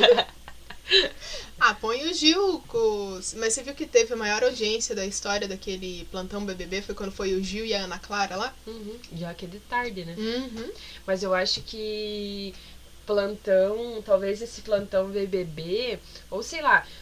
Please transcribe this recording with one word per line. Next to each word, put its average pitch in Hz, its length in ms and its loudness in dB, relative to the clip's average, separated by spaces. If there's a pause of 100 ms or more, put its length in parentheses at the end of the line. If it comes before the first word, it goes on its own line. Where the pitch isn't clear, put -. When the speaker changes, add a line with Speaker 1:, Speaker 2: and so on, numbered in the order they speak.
(1600)
Speaker 1:
Ah, 226 160 6
põe 233 300 -2
o 339 80 -2
Gil 339 560 4
com 208 460 0
os, 185 200 -8
mas 220 200 0
você 262 80 -4
viu 277 120 -8
que 311 120 -6
teve 233 260 4
a 233 40 -2
maior 214 280 0
audiência 226 500 0
da 196 120 -2
história 202 420 -2
daquele 185 640 -6
plantão 190 340 -6
B 190 100 -4
B 180 120 -8
B? 190 160 -4
Foi 196 120 -8
quando 196 180 -6
foi 196 220 -2
o 190 80 0
Gil 196 220 -4
e 220 100 -2
a 196 100 0
Ana 180 140 -6
Clara 196 380 -2
lá? 233 180 -4 (120)
Speaker 2:
Uhum. 220 320 -10 (140)
E 170 120 -6
ó 170 80 -8
que 180 140 -10
é - 20 -10
de 202 120 -14
tarde, 233 440 -2
né? 170 140 -10
Speaker 1:
Uhum. 233 520 -4 (360)
Speaker 2:
Mas 190 160 0
eu 185 120 2
acho 190 280 2
que 208 920 -6 (520)
plantão, 208 1000 2
talvez 202 380 4
esse - 180 -10
plantão 196 480 2
B 196 180 0
B 185 180 0
B, 175 540 -2 (320)
ou 202 120 -4
sei 320 180 -6
lá, 277 260 6 (160)